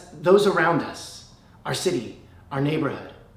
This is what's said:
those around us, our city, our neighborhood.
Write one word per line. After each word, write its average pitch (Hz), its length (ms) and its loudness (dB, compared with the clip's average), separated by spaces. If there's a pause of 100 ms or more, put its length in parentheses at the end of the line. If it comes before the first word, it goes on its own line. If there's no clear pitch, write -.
(220)
those 196 240 6
around 170 360 2
us, - 480 -14 (360)
our 139 80 -6
city, 131 460 -4 (320)
our 139 80 -4
neighborhood. 147 540 -2 (240)